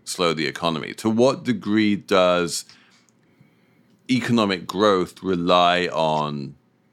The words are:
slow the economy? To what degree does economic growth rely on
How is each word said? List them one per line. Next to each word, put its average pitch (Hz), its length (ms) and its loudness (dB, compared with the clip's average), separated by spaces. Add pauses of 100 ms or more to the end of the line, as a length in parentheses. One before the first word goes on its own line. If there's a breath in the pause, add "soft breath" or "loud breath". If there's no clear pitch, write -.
slow 85 300 -2
the 78 120 -4
economy? 69 480 -6
To - 140 -4
what 120 360 0
degree 107 520 0
does 90 680 0 (1400 soft breath)
economic 113 560 0
growth 95 560 0
rely 90 720 2
on 76 640 -2 (360)